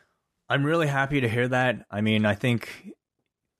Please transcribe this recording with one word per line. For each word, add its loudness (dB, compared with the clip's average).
I'm 0
really 2
happy 0
to 2
hear 0
that. 0
I -4
mean, 2
I 2
think -4